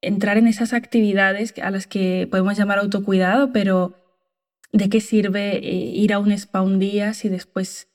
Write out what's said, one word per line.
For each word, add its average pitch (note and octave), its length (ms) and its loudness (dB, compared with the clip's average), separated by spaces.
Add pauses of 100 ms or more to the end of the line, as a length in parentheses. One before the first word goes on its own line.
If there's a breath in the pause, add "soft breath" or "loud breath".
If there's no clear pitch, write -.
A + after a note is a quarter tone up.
entrar G3+ 380 0
en A3+ 80 6
esas A3+ 260 0
actividades G#3 800 2 (100)
a F#3+ 80 -4
las G3 160 -6
que F#3 440 -2
podemos F#3+ 260 0
llamar G3+ 220 0
autocuidado, G3+ 760 0
pero F#3+ 420 0 (800)
¿de G3 160 2
qué G#3+ 140 2
sirve, G3+ 560 0
eh, - 360 -6
ir G#3 200 2
a G3+ 40 0
un G3+ 140 2
spa G3 300 -4
un F#3+ 160 2
día G3+ 340 -2
si G#3+ 160 -6
después - 680 -8